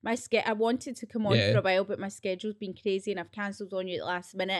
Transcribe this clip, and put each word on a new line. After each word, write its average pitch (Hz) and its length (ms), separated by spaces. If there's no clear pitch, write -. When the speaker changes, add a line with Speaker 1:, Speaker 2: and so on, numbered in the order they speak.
Speaker 1:
my 226 140
ske-, - 280
I 220 100
wanted 233 420
to 226 100
come 220 220
on 185 80
Speaker 2:
Yeah. 104 160
Speaker 1:
for 123 60
a - 40
while, 190 220
but 202 160
my 196 80
schedule's 196 480
been 196 180
crazy 196 380
and 185 80
I've 170 100
cancelled 202 440
on 185 120
you 175 120
at - 20
the 78 60
last 180 280
minute, 190 260